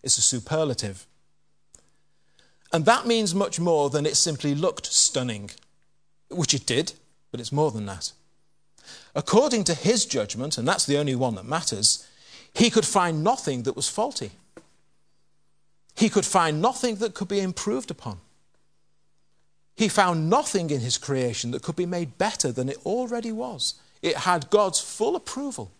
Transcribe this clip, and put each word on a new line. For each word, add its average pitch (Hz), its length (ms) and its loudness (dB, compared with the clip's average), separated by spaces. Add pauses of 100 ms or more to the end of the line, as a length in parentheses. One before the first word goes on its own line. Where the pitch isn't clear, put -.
It's 131 160 2
a - 40 0
superlative. 123 840 -2 (1700)
And 160 120 2
that 233 220 4
means 220 280 2
much 190 260 -2
more 160 280 2
than 143 160 0
it - 120 0
simply 147 380 0
looked 156 320 -2
stunning, 113 640 0 (800)
which 170 220 0
it 135 140 0
did, 123 280 0 (360)
but 120 100 -8
it's 113 120 -8
more 143 180 2
than 107 160 -6
that. 95 260 -8 (1040)
According 226 500 2
to 175 100 2
his 202 300 2
judgment, 123 540 -4
and 113 80 -2
that's 170 180 2
the 143 140 2
only 143 160 0
one 123 220 0
that 95 100 -12
matters, 120 600 0 (460)
he - 180 4
could 175 140 4
find 170 400 2
nothing 160 380 0
that 127 140 -4
was - 120 -2
faulty. 214 440 -4 (1600)
He 220 120 6
could 190 180 2
find 160 360 2
nothing 233 340 0
that 202 180 -4
could 185 140 -8
be 202 120 0
improved 185 500 -4
upon. 95 300 -10 (1500)
He 220 140 2
found 170 420 4
nothing 196 400 2
in 143 100 0
his 120 160 -2
creation 123 540 -2
that 135 120 -6
could 151 140 -4
be 180 100 -2
made 175 320 -6
better 185 340 0
than 127 160 -2
it 139 180 -6
already 233 460 -4
was. 220 420 -4 (260)
It 165 180 0
had 175 300 0
God's 208 320 4
full - 360 -2
approval. 262 640 -8